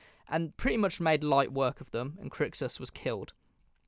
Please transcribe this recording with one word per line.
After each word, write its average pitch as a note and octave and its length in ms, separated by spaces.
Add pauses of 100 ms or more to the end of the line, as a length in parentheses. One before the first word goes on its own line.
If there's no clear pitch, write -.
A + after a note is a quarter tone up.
(280)
and E3 300
pretty C4+ 180
much G3+ 240
made D#3 240
light C#3 260
work C3 300
of C3+ 120
them, C3 280
and - 100
Crixus - 480
was B2+ 120
killed. A2+ 420 (560)